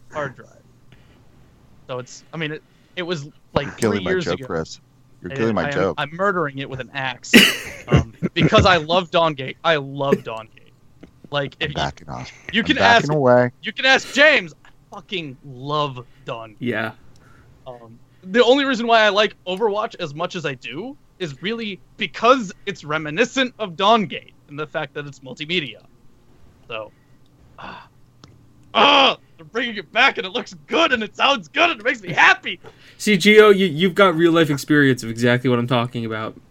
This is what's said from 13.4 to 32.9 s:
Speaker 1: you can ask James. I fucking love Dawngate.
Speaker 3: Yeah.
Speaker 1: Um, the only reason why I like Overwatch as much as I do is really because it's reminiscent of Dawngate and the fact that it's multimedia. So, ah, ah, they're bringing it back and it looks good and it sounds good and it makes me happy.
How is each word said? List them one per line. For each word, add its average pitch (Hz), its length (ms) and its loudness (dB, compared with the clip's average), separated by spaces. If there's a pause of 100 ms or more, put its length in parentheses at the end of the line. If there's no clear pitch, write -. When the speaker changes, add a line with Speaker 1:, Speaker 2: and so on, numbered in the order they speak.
Speaker 1:
you 196 100 -10
can 247 140 -10
ask - 300 2
James. 262 400 4 (100)
I - 60 -20 (240)
fucking 165 500 -10
love 139 640 -6 (180)
Dawngate. 113 340 -12
Speaker 3:
Yeah. 113 340 -4 (720)
Speaker 1:
Um, 120 320 -20 (240)
the 190 200 2
only 269 220 4
reason 240 220 -2
why 226 160 6
I 214 80 4
like 208 260 0 (100)
Overwatch 208 540 -4
as 147 140 -8
much 180 220 -6
as 160 100 -6
I 139 80 -4
do 151 420 -12 (220)
is 143 240 -10
really 214 380 -8 (180)
because 220 520 2 (140)
it's 196 180 -10
reminiscent 160 760 -2
of 202 140 -8
Dawngate 196 600 0 (160)
and 143 100 -16
the 151 80 -6
fact 151 280 -8
that 147 120 -10
it's 143 140 -18
multimedia. 139 600 -8 (840)
So, 110 260 -12 (640)
ah, - 280 -18 (840)
ah, 247 460 4 (180)
they're 165 80 -20
bringing 226 320 -8
it 180 160 -14
back 240 240 2
and 185 100 -6
it 185 40 -10
looks 208 240 -10 (120)
good 311 280 0
and 220 80 -2
it 208 120 -10
sounds 226 340 0
good 330 240 0
and 247 60 -8
it 208 60 -14
makes 247 160 -4
me 180 100 -12
happy. 285 480 0 (380)